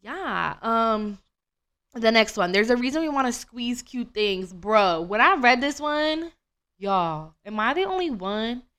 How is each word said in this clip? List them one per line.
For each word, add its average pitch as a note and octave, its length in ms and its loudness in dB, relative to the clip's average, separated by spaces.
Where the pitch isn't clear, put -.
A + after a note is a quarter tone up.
yeah. G#3 580 -6
Um, A3 580 0
the A3+ 180 2
next A3 240 4
one, F3+ 160 0
"There's G#3+ 160 2
a B3 80 4
reason C4 240 -2
we D#4+ 80 -2
wanna C4+ 240 0
squeeze A#3+ 480 -8
cute - 320 -10
things." F#3+ 400 -2
Bro, F#3+ 500 2
when G#3 200 0
I F4+ 140 6
read B3+ 260 4
this C#4+ 180 -2
one, D#4 500 -2
y'all, E3+ 580 -2
am G#3+ 120 -6
I A3+ 140 2
the F4+ 120 0
only F#4 260 -2
one? A3 520 -4